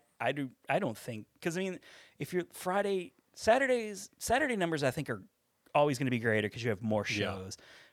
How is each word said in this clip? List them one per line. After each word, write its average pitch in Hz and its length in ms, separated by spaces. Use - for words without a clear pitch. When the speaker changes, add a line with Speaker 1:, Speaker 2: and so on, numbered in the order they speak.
Speaker 1:
I 120 120
do, 139 200
I 147 100
don't - 180
think, 110 300
'cause, 170 160
I 185 40
mean, 190 180
if - 140
you're 180 200
Friday, 196 600
Saturdays, 233 760
Saturday 254 360
numbers, 165 280
I 131 80
think, 139 180
are 101 140
always 147 240
gonna 131 120
be 123 80
greater 110 300
'cause 113 140
you 123 60
have 101 120
more 107 280
Speaker 2:
Yeah. 98 300
Speaker 1:
shows. 92 180